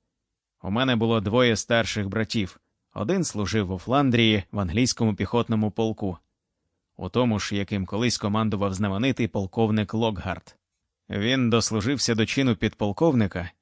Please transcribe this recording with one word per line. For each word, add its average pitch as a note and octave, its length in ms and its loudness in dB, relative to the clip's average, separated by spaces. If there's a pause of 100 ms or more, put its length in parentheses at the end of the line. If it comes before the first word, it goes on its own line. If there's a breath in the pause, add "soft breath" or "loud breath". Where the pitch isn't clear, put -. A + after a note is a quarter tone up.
(680)
У F#2 40 -4
мене B2 260 2
було A2+ 240 2
двоє A2+ 360 2
старших G#2+ 520 0
братів. G#2 520 -4 (340)
Один D3 300 -2
служив G2+ 480 -2
у F#2 60 -6
Фландрії A#2 640 2 (100)
в G#2 80 -4
англійському G#2+ 540 0
піхотному G#2+ 560 0
полку, G#2+ 480 -4 (800)
у F#2 120 -8
тому A#2 300 2
ж, G2+ 180 -4
яким G2 300 -2
колись A2 320 -2
командував G#2 560 -2
знаменитий G#2+ 540 0
полковник G#2+ 680 0
Локгарт. G2 600 -4 (540)
Він A#2+ 400 0
дослужився A2+ 640 0
до A2 120 0
чину C3 300 2
підполковника G#2+ 920 0 (120)